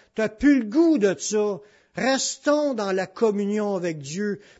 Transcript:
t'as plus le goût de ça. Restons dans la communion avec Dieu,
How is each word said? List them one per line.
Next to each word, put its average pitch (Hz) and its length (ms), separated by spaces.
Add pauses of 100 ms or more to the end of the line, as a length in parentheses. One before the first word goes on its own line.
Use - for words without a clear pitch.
(140)
t'as 220 140
plus 269 300
le 233 80
goût 311 320
de 196 200
ça. 208 420 (340)
Restons 277 800
dans 202 180
la 185 140
communion 208 680
avec 170 260
Dieu, 185 400 (200)